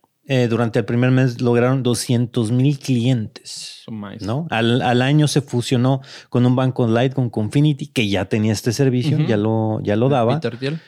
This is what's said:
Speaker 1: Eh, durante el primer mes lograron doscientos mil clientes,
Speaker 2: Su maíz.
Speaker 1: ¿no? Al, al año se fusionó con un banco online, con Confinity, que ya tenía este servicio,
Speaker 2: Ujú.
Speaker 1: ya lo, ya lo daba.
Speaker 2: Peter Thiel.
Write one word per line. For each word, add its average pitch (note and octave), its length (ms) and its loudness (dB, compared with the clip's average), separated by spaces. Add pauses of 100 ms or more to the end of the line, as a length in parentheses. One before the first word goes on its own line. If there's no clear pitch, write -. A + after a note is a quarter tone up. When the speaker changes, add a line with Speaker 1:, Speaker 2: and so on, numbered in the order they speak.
(280)
Speaker 1:
Eh, B2+ 200 2
durante A2+ 320 0
el A2 40 -4
primer A#2+ 280 0
mes C3 280 2
lograron B2 440 2
doscientos A#2+ 680 0
mil C3+ 300 2
clientes, - 1040 -4
Speaker 2:
Su - 80 -14
maíz. G#2 300 -12
Speaker 1:
¿no? C3 280 -6
Al, A#2 320 0
al A#2+ 200 2
año D3 260 4
se C#3+ 120 0
fusionó B2+ 600 0 (300)
con B2 160 2
un B2+ 100 4
banco C3 280 0
online, A#2 260 2
con B2+ 200 -2
Confinity, C#3+ 560 0
que A2 220 -2
ya G2 160 -2
tenía A2 280 0
este A2 200 -2
servicio, C3+ 460 0
Speaker 2:
Ujú. D3 80 0
Speaker 1:
ya A#2 100 0
lo, A2 460 -2
ya G#2 120 0
lo A#2 140 2
daba. C3+ 320 2
Speaker 2:
Peter A#2 180 -6
Thiel. C#3 300 -6